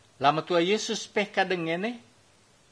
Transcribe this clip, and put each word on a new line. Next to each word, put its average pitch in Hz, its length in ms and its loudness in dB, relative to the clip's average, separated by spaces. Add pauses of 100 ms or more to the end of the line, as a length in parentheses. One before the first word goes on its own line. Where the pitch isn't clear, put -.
(200)
Lama 147 240 4
tua 175 160 2
Yesus 208 480 -2
peka 202 400 0
dengene, 180 480 -4 (760)